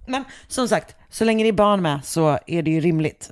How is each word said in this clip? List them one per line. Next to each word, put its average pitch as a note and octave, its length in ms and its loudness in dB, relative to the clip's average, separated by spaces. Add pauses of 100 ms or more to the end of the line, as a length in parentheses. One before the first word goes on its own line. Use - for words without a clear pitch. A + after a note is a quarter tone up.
Men B3+ 160 -6 (240)
som B3+ 200 -4
sagt, F3 280 -4 (140)
så - 160 -4
länge A3 180 2
det A3 40 2
är A3 60 4
barn G3+ 280 4
med D3 220 0
så D#3 440 0
är E3 160 -2
det D#3+ 80 0
ju D#3+ 100 2
rimligt. D#3+ 500 -2